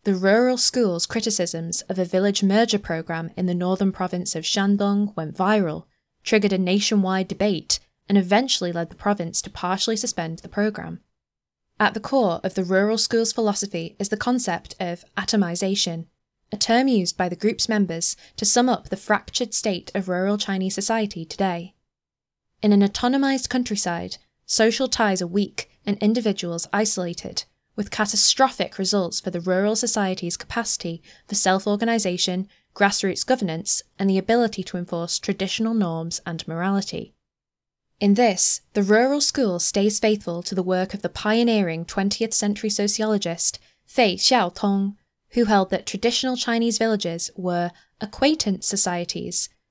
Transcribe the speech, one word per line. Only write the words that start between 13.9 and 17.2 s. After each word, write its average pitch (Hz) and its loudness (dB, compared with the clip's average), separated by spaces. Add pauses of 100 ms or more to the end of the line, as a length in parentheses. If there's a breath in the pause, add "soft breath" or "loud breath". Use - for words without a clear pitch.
is 202 -4
the 214 -2
concept 247 -2
of 175 -4 (120)
atomization, 185 -2 (460)
a 214 -8
term 240 4
used 208 2
by 180 0